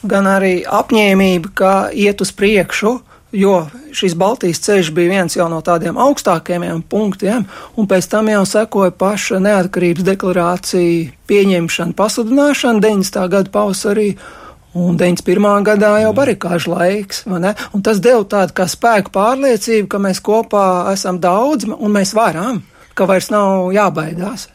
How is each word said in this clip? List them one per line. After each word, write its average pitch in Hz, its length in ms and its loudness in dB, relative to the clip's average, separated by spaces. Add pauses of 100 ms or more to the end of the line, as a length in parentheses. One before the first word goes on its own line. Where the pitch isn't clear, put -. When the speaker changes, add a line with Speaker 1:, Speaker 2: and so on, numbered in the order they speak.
Speaker 1:
gan 196 240 0
arī 190 380 2
apņēmība, 190 880 2
ka 190 200 2 (180)
iet 202 300 0
uz 190 120 -2
priekšu, 202 640 0 (380)
jo 196 200 2 (380)
šis 180 260 -2
Baltijas 190 480 0
ceļš 190 260 2
bija 175 220 0
viens 180 240 -2
jau 180 120 0
no 165 120 -4
tādiem 175 400 -2
augstākajiem 175 800 -2
punktiem, 202 640 -2 (300)
un 208 120 0
pēc 185 220 0
tam 214 240 0
jau 202 80 2
sekoja 214 500 0
paša 190 460 -2
neatkarības 185 680 0
deklarācija 180 1040 0 (160)
pieņemšana, 180 640 2
pasludināšana 240 880 0
deviņdesmitā 196 480 0
gada 196 240 0
pavasarī, 208 560 0 (640)
un 175 240 -2
deviņdesmit 175 320 0
pirmā 202 320 4
gadā 208 400 4
jau 220 80 2
Speaker 2:
Jā. 208 80 0
Speaker 1:
barikāžu 180 560 -2
laiks, 196 560 -2
vai 180 160 -2
ne? 208 80 0 (240)
Un 190 80 -4
tas 214 160 2
deva 233 240 4
tādu 196 320 -2
kā 185 80 0
spēku 208 480 0
pārliecību, 226 800 0
ka 202 80 -2
mēs 190 240 -2
kopā 214 400 0 (240)
esam 190 320 -4
daudz, 214 480 0
un 208 240 -4
mēs 202 240 0
varam, 202 460 -2 (340)
ka 190 80 2
vairs 185 240 0
nav 190 480 0
jābaidās. 170 760 -2